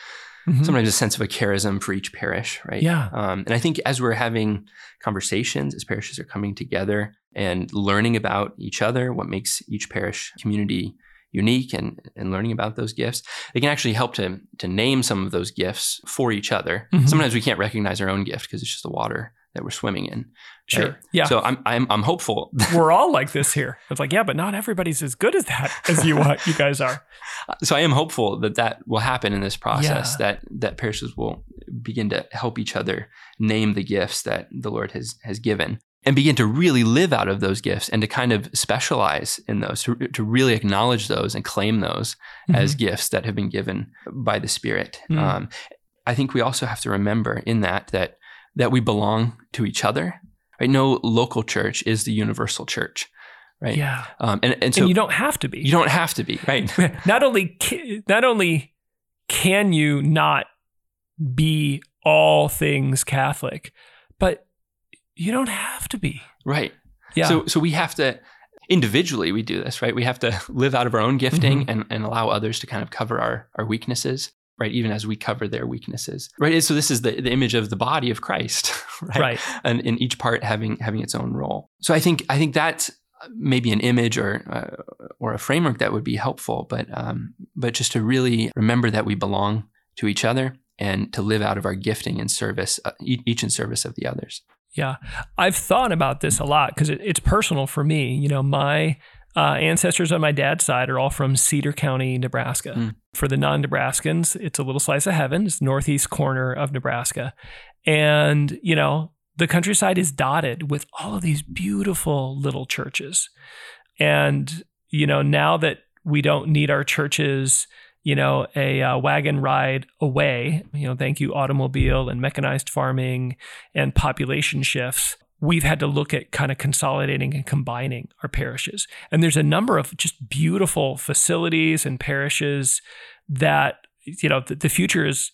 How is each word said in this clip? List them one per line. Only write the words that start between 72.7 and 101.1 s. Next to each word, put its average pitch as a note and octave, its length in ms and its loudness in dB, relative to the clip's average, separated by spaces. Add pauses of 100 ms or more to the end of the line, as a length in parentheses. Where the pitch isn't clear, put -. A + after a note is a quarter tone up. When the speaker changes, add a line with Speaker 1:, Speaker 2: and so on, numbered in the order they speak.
Speaker 2:
of - 80 -10
cover A2 300 -4
our, A#2 360 -2
our G#2+ 80 -2
weaknesses, B2 680 -4 (260)
right? A2 140 -2
Even A2+ 180 0
as G#2+ 160 -4
we G#2+ 100 -4
cover A2 320 -4
their B1 180 -4
weaknesses, - 640 -8 (100)
right? D3+ 140 4
And D#3+ 120 4
so D#3+ 100 2
this D3 160 2
is A#2+ 120 0
the, A#2 180 -2
the B2+ 100 0
image B2 240 2
of A2 160 0
the G#2+ 60 -4
body B2 340 0
of G#2 100 -4
Christ, - 520 -2 (180)
<laughs> - 120 -12
right? D3+ 180 -2
Speaker 1:
Right. A#2+ 200 0 (220)
Speaker 2:
And A#2+ 180 0
in A#2 180 0
each B2 200 -2
part A#2 240 -2
having, A2 360 -2
having A2 220 -4
its - 140 -4
own B2 180 -4
role. - 380 -6 (100)
So - 140 2
I D#3 60 4
think, D#3+ 280 2
I C3+ 100 2
think D3+ 160 2
that's D#3+ 360 0 (460)
maybe B2+ 360 2
an G#2+ 80 2
image A#2+ 380 2
or, G#2 320 -2
uh, - 560 -10 (140)
or A2+ 120 -4
a A#2 60 -4
framework C#3+ 400 0
that G#2 140 0
would A2 120 -2
be A2+ 120 -2
helpful, - 520 -4
but, - 240 -6
um, A#2 420 -8 (220)
but A#2+ 160 -2
just A#2 200 -2
to A2+ 100 0
really A#2+ 540 2
remember A#2 340 4
that G#2+ 160 0
we G#2 80 0
belong G2+ 500 0 (320)
to G#2+ 120 -2
each G#2 160 0
other C3 320 0 (220)
and G2+ 340 -2
to A2 100 -4
live G#2+ 180 2
out G#2 160 0
of G2+ 80 -6
our F#2+ 100 -2
gifting G2 440 -4
in - 100 -4
service, - 560 -4
uh, - 60 -4 (100)
e-, B2 240 -2
each A#2 200 -2
in - 60 -2
service - 340 -4
of - 100 -10
the - 120 -6
others. - 360 -8 (320)
Speaker 1:
Yeah. C3+ 220 -4 (420)
I've F#3+ 160 4
thought A#3 380 2
about D3 280 0
this - 200 0
a - 40 -4
lot C#3+ 320 2
'cause D3+ 140 4
it, D3 120 -2
it's G3 180 -2
personal F3+ 480 2
for D3 160 -2
me. D3 320 2
You C#3+ 120 0
know, C#3 140 2
my, C#3+ 560 2 (380)
uh, D3 180 4
ancestors E3 580 2
on E3+ 80 2
my D3+ 120 2
dad's C#3+ 320 0
side B2+ 260 0
are C3 80 0
all C3+ 120 2